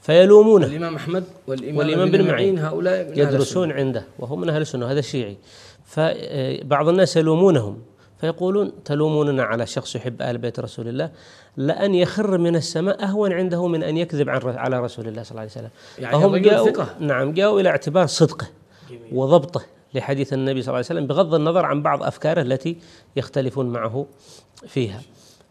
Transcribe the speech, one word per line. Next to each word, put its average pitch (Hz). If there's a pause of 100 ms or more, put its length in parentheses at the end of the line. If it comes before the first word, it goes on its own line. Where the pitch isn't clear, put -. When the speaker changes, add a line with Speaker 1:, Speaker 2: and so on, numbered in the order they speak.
Speaker 1:
فيلومونه. 196
Speaker 2:
الإمام 160
أحمد 170 (220)
والإمام 135
Speaker 1:
والإمام 156
Speaker 2:
ابن 190
Speaker 1:
ابن -
معين 139
Speaker 2:
معين 180
هؤلاء 175
من 156
أهل 151
Speaker 1:
يدرسون 143
Speaker 2:
السنة. 139
Speaker 1:
عنده، 127 (140)
وهو 127
من 175
أهل 151
السنة، 123
هذا 139
شيعي. 113 (480)
فبعض 143
الناس 180
يلومونهم، 160 (380)
فيقولون: 180 (120)
"تلوموننا 147
على 113
شخص -
يحب 117
آل 123
بيت 117
رسول 117
الله، 139 (460)
لأن 160
يخر 185
من 170
السماء 190
أهون 202
عنده 175
من 165
أن 156
يكذب 165
عن 131
ر-، 127
على 123
رسول 117
الله 113
صلى -
الله 113
عليه 110
وسلم." 110 (280)
Speaker 2:
يعني 123
Speaker 1:
فهم 165
Speaker 2:
الرجل 190
Speaker 1:
جاءوا، 220
Speaker 2:
ثقة. -
Speaker 1:
نعم، 143
جاءوا 202
إلى 185
اعتبار 160
صدقه - (440)
Speaker 2:
جميل. 117 (100)
Speaker 1:
وضبطه 135 (320)
لحديث 139
النبي 131
صلى 113
الله 127
عليه 123
وسلم، 165
بغض 156
النظر 165
عن 143
بعض 147
أفكاره 156
التي 135 (400)
يختلفون 131
معه 120 (600)
فيها. 113 (500)